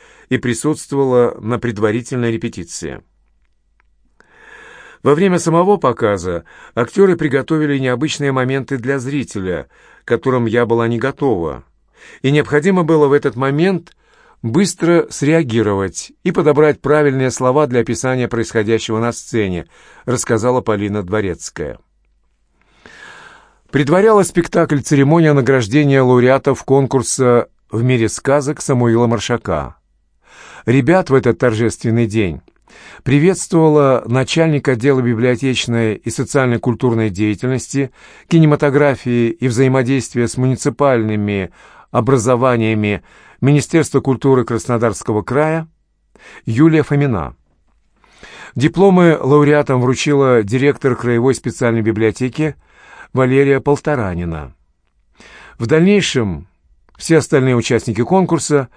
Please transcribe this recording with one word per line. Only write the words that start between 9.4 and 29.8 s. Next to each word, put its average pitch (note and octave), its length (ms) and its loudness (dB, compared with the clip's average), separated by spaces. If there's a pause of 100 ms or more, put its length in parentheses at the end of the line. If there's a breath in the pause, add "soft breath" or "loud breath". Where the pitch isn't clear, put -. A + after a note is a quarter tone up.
к - 20 -16
которым A#2+ 380 0
я A#2 180 0
была A#2 240 0
не A#2 100 -2
готова, G2+ 680 -4 (580 loud breath)
и C3 80 0
необходимо D3+ 520 0
было D#3 260 4
в C3+ 40 2
этот C#3+ 240 0
момент D#3+ 580 -2 (480 soft breath)
быстро E3 680 0
среагировать A2 1040 -2 (120)
и F#3 80 -2
подобрать D3+ 480 2
правильные C3+ 500 0
слова C3 360 0
для B2 140 0
описания B2 460 -2
происходящего A2 720 -2
на A#2 140 -2
сцене, F#2+ 540 -4 (400 soft breath)
рассказала B2 560 0
Полина G#2 400 -2
Дворецкая. F2 760 -6 (1900 loud breath)
Предваряла F#3 520 4
спектакль E3 580 0
церемония D3+ 540 4
награждения C3+ 640 2
лауреатов B2+ 640 2
конкурса C3 840 0 (200)
"В A2 120 -4
мире A#2+ 260 0
сказок" C#3 540 -2
Самуила A#2+ 440 2
Маршака. G2 680 -4 (880 loud breath)